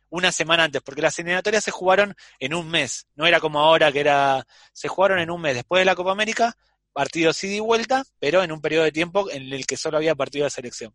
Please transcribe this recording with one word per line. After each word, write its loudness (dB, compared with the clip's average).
una 0
semana 0
antes, 0
porque -10
las 0
eliminatorias -2
se -6
jugaron 2
en -6
un -6
mes. -4
No 0
era 6
como -2
ahora, 6
que 0
era, 2
se -10
jugaron 2
en -2
un -8
mes 0
después 0
de 4
la 4
Copa -2
América, -2
partidos 0
ida -4
y -4
vuelta, 0
pero 2
en -6
un -10
periodo 0
de 0
tiempo -2
en -12
el -8
que -4
solo -4
había 2
partido -4
de -2
selección. -14